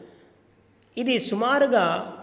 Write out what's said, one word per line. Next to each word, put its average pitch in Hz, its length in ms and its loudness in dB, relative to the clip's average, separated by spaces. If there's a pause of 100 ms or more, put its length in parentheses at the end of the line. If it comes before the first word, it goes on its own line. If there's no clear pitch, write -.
(1000)
ఇది 247 200 0
సుమారుగా 233 1040 0